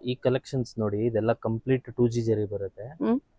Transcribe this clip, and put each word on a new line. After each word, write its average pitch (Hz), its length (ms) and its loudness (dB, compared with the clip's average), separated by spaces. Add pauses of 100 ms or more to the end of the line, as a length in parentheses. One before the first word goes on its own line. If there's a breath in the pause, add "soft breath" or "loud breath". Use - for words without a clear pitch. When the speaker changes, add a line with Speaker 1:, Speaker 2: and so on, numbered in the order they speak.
Speaker 1:
ಈ - 120 -2
ಕಲೆಕ್ಷನ್ಸ್ 127 640 0
ನೋಡಿ, 107 260 0
ಇದೆಲ್ಲ 113 280 2
ಕಂಪ್ಲೀಟ್ 117 600 -2
ಟೂ 120 120 4
ಜಿ 117 140 0
ಜರಿ 107 240 2
ಬರುತ್ತೆ. 101 380 -8
Speaker 2:
ಹ್ಮ್. 220 360 -2 (200)